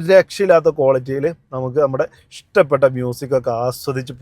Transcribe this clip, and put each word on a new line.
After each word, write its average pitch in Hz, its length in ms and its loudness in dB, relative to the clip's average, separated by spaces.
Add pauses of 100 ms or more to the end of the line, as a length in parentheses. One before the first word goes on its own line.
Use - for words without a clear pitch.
(120)
രക്ഷയില്ലാത്ത 175 560 4 (100)
ക്വാളിറ്റിയിൽ 135 480 0 (280)
നമുക്ക് 131 300 -6
നമ്മുടെ 135 220 -2 (280)
ഇഷ്ടപ്പെട്ട 143 500 0 (120)
മ്യൂസിക്കൊക്കെ 123 560 -4 (140)
ആസ്വദിച്ച് 127 560 -6